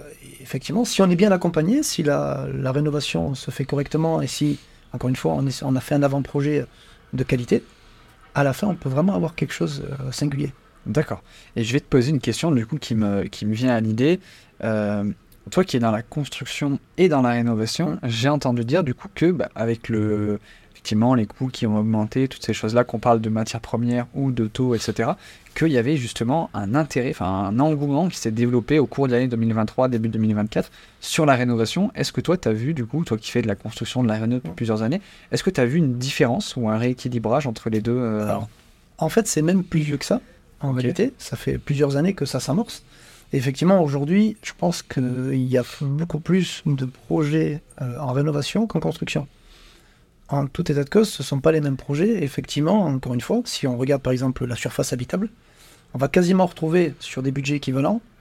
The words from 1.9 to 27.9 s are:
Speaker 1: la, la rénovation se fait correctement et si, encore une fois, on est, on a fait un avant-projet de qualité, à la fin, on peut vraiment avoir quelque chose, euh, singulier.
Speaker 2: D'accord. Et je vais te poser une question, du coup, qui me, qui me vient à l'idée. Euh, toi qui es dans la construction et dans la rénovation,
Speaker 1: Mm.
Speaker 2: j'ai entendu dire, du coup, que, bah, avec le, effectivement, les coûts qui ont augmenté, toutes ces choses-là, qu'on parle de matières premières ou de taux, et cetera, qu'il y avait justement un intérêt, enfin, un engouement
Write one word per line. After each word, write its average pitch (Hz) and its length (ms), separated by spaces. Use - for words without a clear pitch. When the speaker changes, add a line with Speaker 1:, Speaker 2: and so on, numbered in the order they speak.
Speaker 1:
la, 143 500
la 135 200
rénovation 147 600
se - 160
fait 135 140
correctement 156 560
et 143 60
si, 147 320
encore 123 160
une 131 80
fois, 160 180
on 139 120
est, 131 160
on 135 140
a 127 40
fait - 140
un 143 80
avant-projet 139 640
de 127 100
qualité, 127 380
à 143 100
la 139 80
fin, 208 160
on 180 60
peut 170 160
vraiment 160 240
avoir 170 200
quelque - 200
chose, 143 340
euh, 135 240
singulier. 143 400
Speaker 2:
D'accord. - 360
Et 120 80
je 110 80
vais 143 80
te - 60
poser 131 240
une 147 100
question, 123 300
du 120 160
coup, 156 120
qui - 160
me, 101 300
qui 101 220
me 107 80
vient 123 200
à 113 60
l'idée. 120 400
Euh, 104 480
toi 185 140
qui - 120
es 123 40
dans 117 100
la 110 120
construction 139 760
et 180 100
dans 143 140
la 123 80
rénovation, 117 600
Speaker 1:
Mm. 127 60
Speaker 2:
j'ai 117 200
entendu 131 360
dire, 156 200
du 127 100
coup, - 200
que, 165 160
bah, 147 240
avec 113 340
le, 104 500
effectivement, 113 360
les 110 120
coûts 131 220
qui 123 180
ont 107 100
augmenté, 107 520
toutes - 160
ces - 80
choses-là, 113 320
qu'on 113 160
parle 117 200
de 110 80
matières 110 320
premières 120 540
ou 139 160
de 120 160
taux, 123 300
et - 20
cetera, 113 400
qu'il 160 160
y 131 40
avait 123 200
justement 127 580
un 104 220
intérêt, 143 340
enfin, 151 160
un 95 320
engouement 147 500